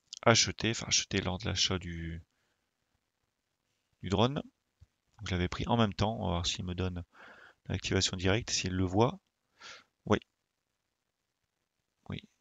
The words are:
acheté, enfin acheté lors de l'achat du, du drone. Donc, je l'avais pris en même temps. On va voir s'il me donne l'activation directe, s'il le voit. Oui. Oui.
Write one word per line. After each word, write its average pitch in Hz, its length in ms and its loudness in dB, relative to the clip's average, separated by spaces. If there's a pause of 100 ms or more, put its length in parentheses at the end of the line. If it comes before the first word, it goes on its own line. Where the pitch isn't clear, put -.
(220)
acheté, - 500 4
enfin - 160 -6
acheté - 320 0
lors 92 200 -2
de - 80 -10
l'achat 90 320 0
du, 82 440 -8 (1800)
du 98 60 -8
drone. 113 260 4
Donc, - 920 -14
je 92 40 -6
l'avais 90 160 2
pris - 200 -6
en 120 100 2
même 107 160 4
temps. 110 260 0
On 101 60 -4
va 90 80 0
voir 87 120 -2
s'il - 200 -4
me 90 100 -6
donne 90 280 -4 (640)
l'activation 92 500 0
directe, 95 320 2
s'il - 240 -2
le 92 120 2
voit. 110 340 2 (840)
Oui. - 140 4 (1900)
Oui. - 140 -10 (180)